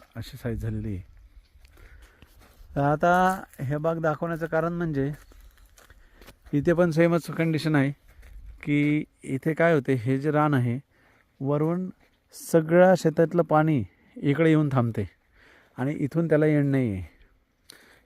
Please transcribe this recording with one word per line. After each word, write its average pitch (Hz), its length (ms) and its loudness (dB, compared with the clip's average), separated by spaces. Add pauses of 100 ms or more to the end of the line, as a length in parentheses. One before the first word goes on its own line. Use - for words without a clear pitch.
(160)
अशी 117 220 -14
साईज 113 240 -8
झालेली 107 340 -6
आहे. - 180 -14 (1600)
तर 143 60 -2
आता 180 640 2 (160)
हे 143 180 -4
बाग 165 180 -2
दाखवण्याचं 160 500 -4
कारण 165 280 -2
म्हणजे 147 380 -2 (1400)
इथे 151 200 0
पण 170 180 2
सेमच 165 340 2
कंडिशन 156 500 -2
आहे 139 160 2 (720)
की 147 400 0 (200)
इथे 147 300 -4
काय 165 200 4
होते, 139 200 0
हे 131 260 -2
जे 147 120 -2
रान 151 220 2
आहे 123 260 0 (600)
वरून 156 500 -2 (640)
सगळ्या 175 460 6
शेतातलं 165 460 0
पाणी 156 400 2 (340)
इकडे 151 320 2
येऊन 151 220 4
थांबते 117 380 -2 (680)
आणि 135 160 -4
इथून 156 360 -4
त्याला 151 160 2
एंड 147 260 2
नाही 131 200 0
आहे, 92 120 -6 (1040)